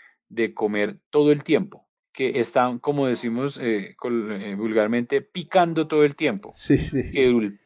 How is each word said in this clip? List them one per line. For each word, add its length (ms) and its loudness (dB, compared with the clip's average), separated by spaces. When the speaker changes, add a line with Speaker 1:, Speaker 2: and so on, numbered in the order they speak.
Speaker 1:
de 280 -4
comer 420 -2
todo 200 4
el 120 0
tiempo, 440 -2
que 280 -2
están, 400 0
como 260 -2
decimos, 560 -4
eh, 340 -2
col-, 360 -4
eh, 140 -8
vulgarmente, 640 0
picando 680 0
todo 160 2
el 120 2
tiempo. 400 -4
Speaker 2:
Sí, 240 2
sí, 240 -4
sí. 80 -10
Speaker 1:
Que 160 4
el 380 2